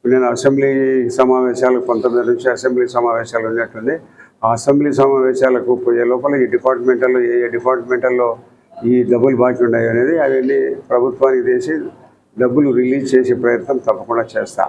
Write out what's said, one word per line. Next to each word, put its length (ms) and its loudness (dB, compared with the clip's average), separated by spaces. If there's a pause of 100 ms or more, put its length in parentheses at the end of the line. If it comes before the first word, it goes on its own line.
నేను 200 4
అసెంబ్లీ 460 2 (380)
సమావేశాలు 680 2
పంతొమ్మిది 480 0
నుంచి 240 0
అసెంబ్లీ 360 -2
సమావేశాలు 600 -2
ఉన్నట్టుంది. 500 -6 (460)
ఆ 80 2
అసెంబ్లీ 420 0
సమావేశాలకు 840 2
పోయే 300 0
లోపల 300 0
ఈ 100 2
డిపార్ట్‌మెంటల్లో 760 0
ఏ 240 0
ఏ 20 -4
డిపార్ట్‌మెంటల్లో 880 -2 (480)
ఈ 180 2
డబ్బులు 320 2
బాకీ 280 0
ఉన్నాయి 260 0
అనేది 300 0
అవన్నీ 560 0
ప్రభుత్వానికి 760 0
చేసి 240 -2 (680)
డబ్బులు 320 2
రిలీజ్ 440 0
చేసే 180 4
ప్రయత్నం 440 -2
తప్పకుండా 480 -2 (120)
చేస్తా. 320 -4